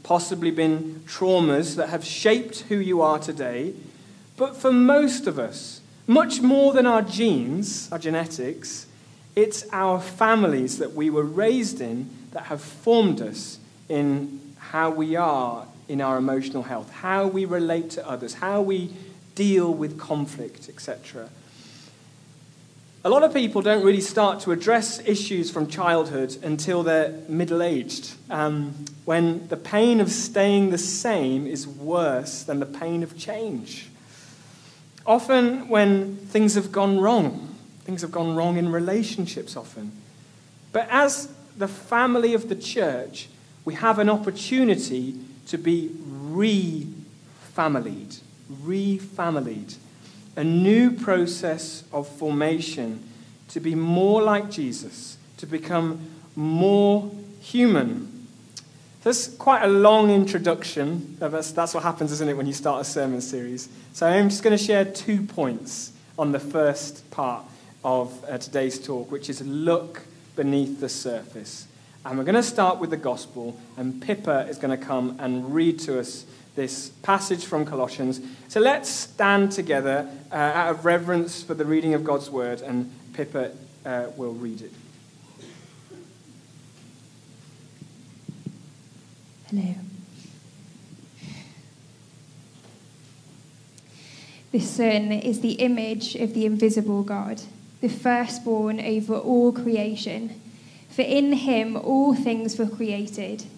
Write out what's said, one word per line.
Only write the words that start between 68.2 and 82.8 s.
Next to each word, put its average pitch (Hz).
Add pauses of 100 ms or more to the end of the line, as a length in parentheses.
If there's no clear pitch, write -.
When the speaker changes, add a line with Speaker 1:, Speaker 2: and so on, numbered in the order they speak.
Speaker 1:
uh, 131
today's 131
talk, 127
which 143
is 135
look 165 (320)
beneath 139
the 135
surface. 110 (380)
And 131
we're 135
gonna 220
start 185
with 165
the 156
gospel, 123 (160)
and 127
Pippa 160
is 151
gonna 131
come 127
and 127
read 165
to 135
us - (300)
this - (120)
passage 190
from 151
Colossians. 131 (280)
So 220
let's 277
stand 196
together, 139 (240)
uh, 180
out 156
of 160
reverence 170
for 160
the 151
reading 156
of 151
God's 139
word, 123
and 123 (220)